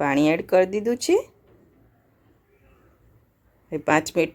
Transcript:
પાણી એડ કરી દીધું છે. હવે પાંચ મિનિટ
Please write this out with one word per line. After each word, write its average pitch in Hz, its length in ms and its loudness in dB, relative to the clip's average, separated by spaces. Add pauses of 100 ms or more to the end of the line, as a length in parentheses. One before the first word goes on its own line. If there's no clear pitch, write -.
પાણી 147 320 2
એડ 165 180 -2
કરી 185 220 4
દીધું 220 320 -4
છે. 349 120 2 (2500)
હવે 156 60 -6 (100)
પાંચ 156 180 2 (100)
મિનિટ 160 180 -2